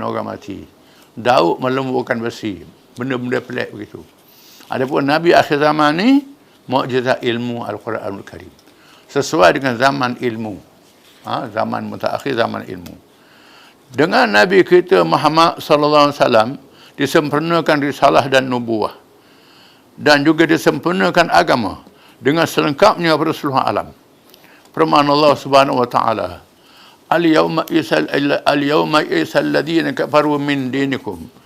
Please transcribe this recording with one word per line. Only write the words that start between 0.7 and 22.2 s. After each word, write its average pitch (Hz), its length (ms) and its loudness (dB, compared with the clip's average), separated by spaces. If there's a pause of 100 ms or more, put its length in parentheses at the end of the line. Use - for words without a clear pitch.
Daud 131 420 0
melemburkan 127 640 -4
besi, 110 400 -8 (380)
benda-benda 123 420 -4
pelik 123 320 -10
begitu. 101 300 -18 (640)
Adapun 135 400 -4
Nabi 165 240 2
akhir 147 320 2
zaman 151 320 2
ni, 214 160 2 (560)
mukjizat 127 560 0
ilmu 117 400 -4
Al-Quranul 104 640 -10
Karim. - 240 -18 (560)
Sesuai 160 480 2
dengan 131 240 -4
zaman 131 400 0
ilmu. 110 400 -6 (640)
Ha, 117 320 -8
zaman 110 320 -4
mutakhir, 113 480 -6
zaman 110 320 -2
ilmu. - 280 -16 (1000)
Dengan 196 320 2
Nabi 202 400 4
kita 180 400 4
Muhammad 160 560 2
sallallahu 147 480 4
alaihi - 80 -12
wasallam 120 300 4 (500)
disempurnakan 156 800 0
risalah 139 480 2
dan 131 240 2
nubuah. 113 560 -4 (880)
Dan 143 320 4
juga 156 160 4
disempurnakan 170 880 0
agama 127 480 0 (400)
dengan 156 240 0